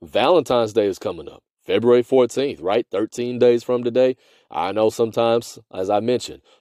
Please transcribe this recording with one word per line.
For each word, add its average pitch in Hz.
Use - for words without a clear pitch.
Valentine's 117
Day 104
is 92
coming 85
up. 95
February 117
fourteenth, 127
right? 98
Thirteen 120
days 120
from 123
today. 127
I 87
know 110
sometimes, 117
as 95
I 104
mentioned, 117